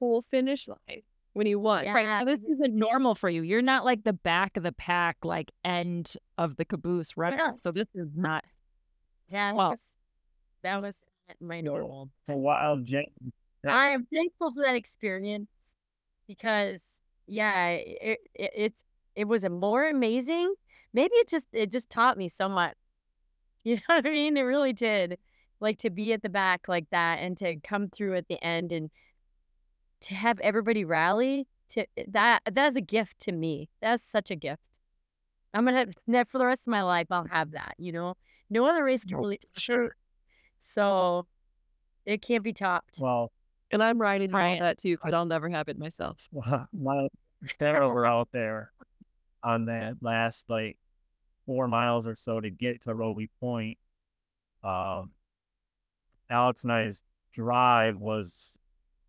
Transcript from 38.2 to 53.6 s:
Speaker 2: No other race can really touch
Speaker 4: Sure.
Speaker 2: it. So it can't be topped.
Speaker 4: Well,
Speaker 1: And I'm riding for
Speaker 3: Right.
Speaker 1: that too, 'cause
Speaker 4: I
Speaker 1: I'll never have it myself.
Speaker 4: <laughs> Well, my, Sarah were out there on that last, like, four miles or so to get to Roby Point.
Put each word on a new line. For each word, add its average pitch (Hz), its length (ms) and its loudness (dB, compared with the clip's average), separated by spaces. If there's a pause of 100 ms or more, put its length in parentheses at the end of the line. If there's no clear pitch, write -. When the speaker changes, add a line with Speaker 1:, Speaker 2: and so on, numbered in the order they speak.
Speaker 2:
No 226 180 4
other 320 180 2
race 262 200 0
can 185 140 -8
really 104 200 -2
touch - 240 -12
Speaker 4:
Sure. 240 240 0
Speaker 2:
it. - 60 -8 (680)
So 185 680 2 (800)
it 208 160 -2
can't 233 220 0
be 226 100 -2
topped. 180 460 -2
Speaker 4:
Well, 120 300 0 (400)
Speaker 1:
And 214 120 2
I'm 233 180 4
riding 196 300 2
for 196 80 0
Speaker 3:
Right. 175 220 2
Speaker 1:
that 170 180 2
too, 175 180 0
'cause 160 160 -4
Speaker 4:
I 165 40 2
Speaker 1:
I'll 170 100 2
never 165 240 -2
have 151 180 -2
it 143 100 -8
myself. - 500 -10
Speaker 4:
<laughs> - 40 -20
Well, 131 400 -2
my, 139 360 -2 (500)
Sarah 147 300 4
were 120 180 2
out 120 260 2
there 110 400 -6 (720)
on 117 240 0
that 113 340 -6
last, 113 480 -2
like, 110 300 -4 (680)
four 131 220 0
miles 117 380 2
or 113 80 -6
so 113 260 -4
to 107 100 -6
get 120 320 -4
to 117 120 -4
Roby 110 360 -4 (100)
Point. 117 380 -4 (840)